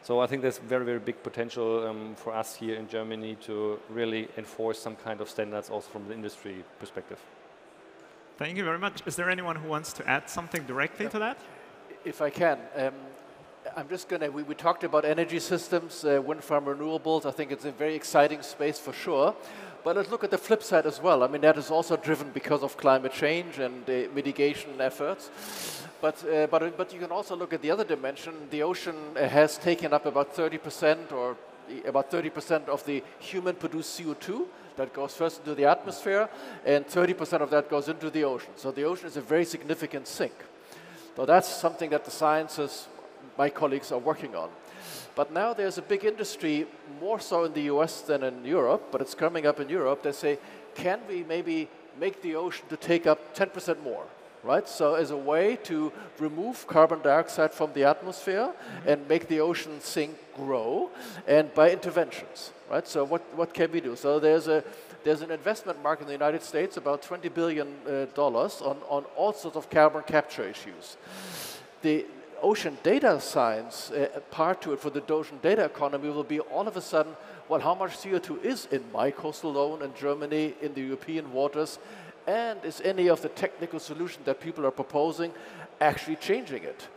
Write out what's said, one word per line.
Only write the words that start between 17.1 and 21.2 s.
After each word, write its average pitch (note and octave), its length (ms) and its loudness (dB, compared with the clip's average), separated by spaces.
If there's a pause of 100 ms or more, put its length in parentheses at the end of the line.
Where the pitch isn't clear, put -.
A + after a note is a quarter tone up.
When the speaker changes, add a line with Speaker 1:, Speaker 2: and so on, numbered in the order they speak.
Speaker 3:
I C#3 60 -2
think C#3 200 -4
it's C#3+ 140 -8
a D3 60 -4
very D#3 240 -2
exciting D3 480 6
space D3 340 -2
for - 160 -10
sure. E3 420 2 (480)
But F3 120 2
let's G3 160 0
look A3+ 120 -4
at G3+ 80 0
the G3 60 2
flip G#3+ 260 2
side D#3+ 220 4
as D3+ 160 -2
well. D#3 220 6